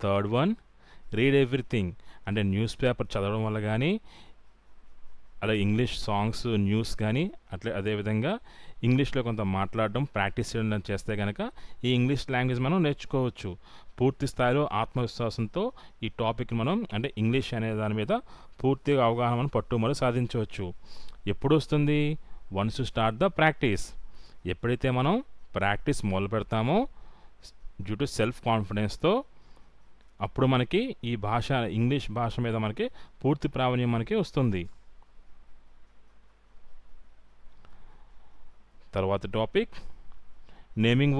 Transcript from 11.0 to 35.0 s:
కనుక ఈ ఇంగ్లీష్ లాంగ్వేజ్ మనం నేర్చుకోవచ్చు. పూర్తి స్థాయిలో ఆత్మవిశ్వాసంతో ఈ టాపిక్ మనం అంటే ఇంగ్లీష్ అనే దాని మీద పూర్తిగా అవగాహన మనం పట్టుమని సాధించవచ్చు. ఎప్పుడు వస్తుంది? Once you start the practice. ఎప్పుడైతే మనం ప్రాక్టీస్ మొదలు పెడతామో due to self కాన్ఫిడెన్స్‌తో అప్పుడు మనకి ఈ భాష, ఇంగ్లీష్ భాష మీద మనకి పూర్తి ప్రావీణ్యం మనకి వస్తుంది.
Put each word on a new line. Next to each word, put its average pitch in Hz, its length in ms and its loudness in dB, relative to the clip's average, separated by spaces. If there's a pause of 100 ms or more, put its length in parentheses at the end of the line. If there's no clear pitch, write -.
కనుక 101 180 -2 (460)
ఈ 123 120 4
ఇంగ్లీష్ 127 260 2 (100)
లాంగ్వేజ్ 127 320 2
మనం 170 200 4
నేర్చుకోవచ్చు. 131 640 -2 (480)
పూర్తి 135 340 2
స్థాయిలో 127 320 4 (180)
ఆత్మవిశ్వాసంతో 117 800 -2 (440)
ఈ 110 40 -4 (120)
టాపిక్ 117 300 -2 (100)
మనం 160 160 2 (180)
అంటే 117 140 -2 (120)
ఇంగ్లీష్ 123 360 2
అనే 113 120 -2 (120)
దాని 107 180 0
మీద 107 120 0 (500)
పూర్తిగా 135 380 4 (100)
అవగాహన 120 320 2
మనం 143 140 -2
పట్టుమని 117 460 2
సాధించవచ్చు. 120 640 0 (680)
ఎప్పుడు 139 260 4
వస్తుంది? 147 400 2 (600)
Once 110 200 0
you 123 120 -2
start 113 320 2
the 196 60 4 (100)
practice. 147 460 2 (640)
ఎప్పుడైతే 120 440 0
మనం 135 180 4 (420)
ప్రాక్టీస్ 101 440 2 (100)
మొదలు 95 220 2
పెడతామో 113 440 2 (1080)
due 101 160 -2
to 143 40 2 (120)
self 117 180 2 (100)
కాన్ఫిడెన్స్‌తో 107 640 2 (1120)
అప్పుడు 131 280 2
మనకి 127 280 2 (300)
ఈ - 20 0 (120)
భాష, 117 240 0 (300)
ఇంగ్లీష్ 127 280 2 (120)
భాష 120 160 0 (100)
మీద 113 200 0
మనకి 110 220 -2 (360)
పూర్తి 147 340 2
ప్రావీణ్యం 127 400 2
మనకి 117 260 -2
వస్తుంది. 113 400 2 (4000)